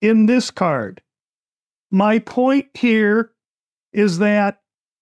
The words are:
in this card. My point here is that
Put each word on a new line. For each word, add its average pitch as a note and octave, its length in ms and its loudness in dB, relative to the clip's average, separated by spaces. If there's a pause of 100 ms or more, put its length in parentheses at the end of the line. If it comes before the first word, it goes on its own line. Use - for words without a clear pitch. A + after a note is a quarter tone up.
in A3 240 4
this A#3+ 260 0
card. B2+ 500 -4 (880)
My G#3 300 2
point C4 540 -2
here A3 580 0 (640)
is G3 260 0
that G#3 400 0 (420)